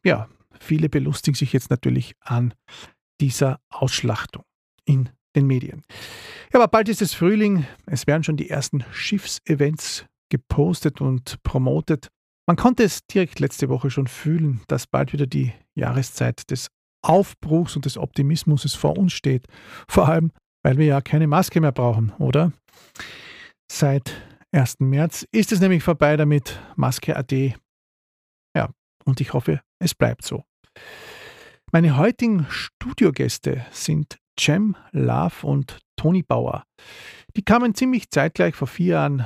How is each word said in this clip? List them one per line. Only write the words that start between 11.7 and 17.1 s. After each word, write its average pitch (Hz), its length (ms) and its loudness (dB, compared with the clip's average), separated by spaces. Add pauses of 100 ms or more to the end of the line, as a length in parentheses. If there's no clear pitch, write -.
Man 175 100 2
konnte 247 260 4
es - 240 0
direkt - 320 -2
letzte 139 300 -2
Woche 131 220 -2
schon 135 160 -2
fühlen, 151 640 -2
dass 131 180 -4
bald 135 260 0
wieder 143 140 -2
die 131 260 -2 (220)
Jahreszeit 123 760 -4
des - 180 -6 (340)
Aufbruchs 165 760 0